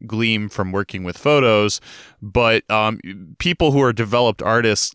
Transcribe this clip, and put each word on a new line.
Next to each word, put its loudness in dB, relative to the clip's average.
glean -2
from -6
working -6
with -8
photos, 2
but, 0
um, 0
people 0
who 4
are 4
developed 0
artists, 0